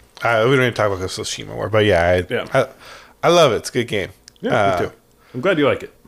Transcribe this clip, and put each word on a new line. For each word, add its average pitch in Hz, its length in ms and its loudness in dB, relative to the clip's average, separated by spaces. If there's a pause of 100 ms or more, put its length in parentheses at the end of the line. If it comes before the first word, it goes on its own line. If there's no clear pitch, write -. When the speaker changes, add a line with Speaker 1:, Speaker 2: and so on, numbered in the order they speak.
(240)
Speaker 1:
uh, 117 260 2
we 139 60 2
don't 127 100 2
need 117 60 0
to - 0 -
talk 104 160 0
about 95 140 -4
the 92 40 -6
Tsushima 101 480 -10
War, 107 160 -6
but 107 160 4
yeah, 90 160 4 (280)
I, 123 40 -8
Speaker 2:
Yeah. 95 180 -6
Speaker 1:
I, 131 160 2 (540)
I 151 80 2
love 165 220 6
it. 95 60 0
It's - 120 -8
a - 40 -20
good 120 140 -2
game. 98 220 -4 (300)
Speaker 2:
Yeah, 190 200 0
Speaker 1:
Uh, 95 220 2
Speaker 2:
me 101 60 -4
too. - 60 -12 (420)
I'm 127 60 -10
glad 170 180 0
you 139 80 2
like 104 160 -2
it. - 100 -18 (140)